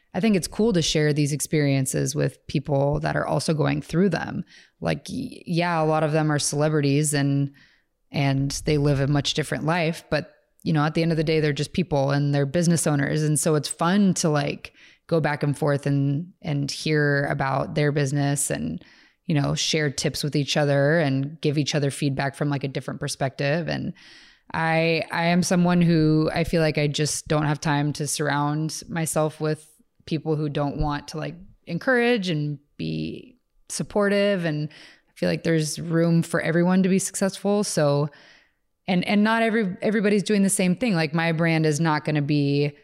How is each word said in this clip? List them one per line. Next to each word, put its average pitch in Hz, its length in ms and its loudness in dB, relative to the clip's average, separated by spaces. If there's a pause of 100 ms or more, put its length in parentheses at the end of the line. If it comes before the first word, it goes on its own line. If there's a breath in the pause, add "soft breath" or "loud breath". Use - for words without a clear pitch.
(140 soft breath)
I 190 60 -4
think 208 160 4
it's 160 100 -2
cool 220 260 0
to 175 80 4
share 151 320 2
these 147 200 0
experiences 139 800 0
with 143 320 -4
people 143 540 0
that 151 160 -2
are - 100 -2
also 156 260 -2
going 143 300 0
through 180 280 0
them. - 340 -4 (360 loud breath)
Like, 165 300 -4
y-, - 340 -10
yeah, 170 380 0
a - 20 2
lot 156 200 2
of 147 80 0
them 151 180 2
are 143 80 2
celebrities 147 760 0
and, 139 380 2 (640 soft breath)
and 139 400 0 (120)
they 151 140 2
live 143 220 2
a 139 80 0
much 143 260 0
different 151 300 -4
life, 165 460 -2
but, - 220 -4 (300)
you 170 100 -2
know, 151 120 2
at 156 100 0
the 165 80 2
end 165 100 2
of 156 60 0
the 160 60 0
day, 160 160 2
they're 151 120 2
just 143 200 -4
people 139 400 0
and 143 220 2
they're 143 120 2
business 170 400 2
owners. 147 360 0
And 151 160 2
so 160 180 2
it's 151 120 -2
fun 190 460 2
to, - 140 0
like, 147 440 -2 (340 loud breath)
go 165 140 2
back 147 220 -2
and 143 140 0
forth 143 300 0
and, 143 460 0 (100)
and 143 280 -4
hear 147 600 0
about 139 440 -2
their 147 180 2
business 143 580 0
and, 156 320 -6 (440 loud breath)
you 165 80 0
know, 143 200 0
share 151 360 -2
tips - 340 -4
with 143 100 -4
each 143 220 0
other 143 420 2
and 139 420 0
give 151 180 0
each 143 160 0
other 143 160 0
feedback 139 440 -4
from, 147 140 -2
like, 143 160 -2
a 135 40 -4
different - 320 -8
perspective. 147 680 -4
And 151 240 -4 (640 loud breath)
I, 160 480 0 (100)
I 170 140 0
am 175 160 4
someone 175 400 4
who 156 520 4
I 165 100 0
feel 165 180 0
like 156 160 0
I 147 80 2
just 147 420 -2
don't 151 180 0
have 147 140 0
time 147 340 0
to 151 120 -6
surround 147 800 -2
myself 156 520 -2
with 151 280 -4 (380)
people 156 300 -2
who 151 120 -2
don't 143 300 -4
want 147 300 -2
to, 160 100 -10
like, 151 160 -8 (320)
encourage 240 640 0
and 147 300 -2 (180)
be - 600 -8 (300)
supportive. 202 760 -2
And 151 240 -4
I - 460 -20
feel 175 140 -2
like 165 140 -2
there's 156 380 0
room 165 420 2
for - 180 -2
everyone 175 440 2
to 190 40 2
be 190 120 2
successful. 202 640 -2
So, 147 440 0 (800 loud breath)
and, 180 220 0
and 208 160 2
not 226 180 2
every, 214 400 0
everybody's 208 400 2
doing 202 220 2
the 190 40 4
same 180 280 2
thing. 233 180 0
Like, 160 180 0
my 165 200 0
brand 160 340 2
is 151 140 2
not 156 240 0
gonna 147 180 0
be 143 480 0 (140 soft breath)